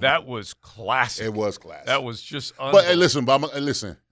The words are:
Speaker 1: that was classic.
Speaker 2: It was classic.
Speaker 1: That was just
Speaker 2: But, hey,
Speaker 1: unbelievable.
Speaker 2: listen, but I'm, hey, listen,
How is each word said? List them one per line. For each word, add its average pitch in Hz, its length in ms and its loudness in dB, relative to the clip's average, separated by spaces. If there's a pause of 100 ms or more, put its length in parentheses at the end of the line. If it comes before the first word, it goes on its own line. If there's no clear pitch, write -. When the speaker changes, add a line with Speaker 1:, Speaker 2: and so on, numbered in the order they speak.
Speaker 1:
that 139 240 2
was 117 300 -10
classic. 113 720 -2
Speaker 2:
It 110 60 -4
was 104 260 -2
classic. 80 260 -18
Speaker 1:
That 135 180 0
was 117 180 -10
just - 360 -12
Speaker 2:
But, 135 140 -10
hey, 180 60 8 (160)
Speaker 1:
unbelievable. 170 60 2
Speaker 2:
listen, 139 260 2
but 131 100 4
I'm, 143 140 0
hey, 139 100 -8
listen, 120 380 -6 (140)